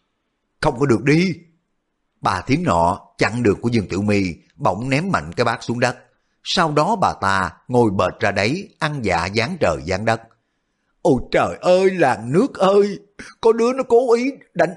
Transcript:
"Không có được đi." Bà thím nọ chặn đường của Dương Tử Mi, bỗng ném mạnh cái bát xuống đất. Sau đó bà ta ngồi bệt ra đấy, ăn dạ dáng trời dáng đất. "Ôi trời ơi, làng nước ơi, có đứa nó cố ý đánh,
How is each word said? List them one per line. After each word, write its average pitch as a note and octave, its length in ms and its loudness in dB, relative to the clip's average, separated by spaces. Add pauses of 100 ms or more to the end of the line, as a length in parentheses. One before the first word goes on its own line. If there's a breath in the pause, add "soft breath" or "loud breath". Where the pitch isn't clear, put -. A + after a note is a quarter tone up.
(600)
"Không C#3+ 180 0
có C#3 60 2
được A#2 180 2
đi." D#3+ 300 2 (880)
Bà F#2+ 200 -2
thím D3+ 220 0
nọ F2 360 2 (180)
chặn A#2 260 -2
đường G2+ 180 2
của A#2+ 80 -2
Dương A2 180 -2
Tử F2+ 140 -4
Mi, G#2 220 0 (320 soft breath)
bỗng A2 340 -4
ném D#3 220 -2
mạnh E2+ 220 -4
cái A#2+ 120 -2
bát A#2 180 -4
xuống A#2+ 160 -6
đất. B2 180 0 (460)
Sau E3 280 0
đó D#3 240 0
bà A#2+ 180 0
ta G2 380 -2 (160)
ngồi A#2+ 240 2
bệt F#2 280 -2
ra G#2 120 0
đấy, A2+ 380 -2 (100)
ăn D3 260 -6
dạ F2 200 0
dáng A2+ 340 -4
trời D#2+ 260 0
dáng F#2 200 -4
đất. A2+ 160 0 (800)
"Ôi C3+ 200 2 (100)
trời A2+ 300 0
ơi, F#3 300 4
làng B2 400 0
nước G#3+ 260 0
ơi, G3 420 2 (420 loud breath)
có A3+ 120 6
đứa A#3 200 2
nó C4+ 100 -2
cố A#3+ 300 2
ý B3 180 2 (220)
đánh, F3 240 0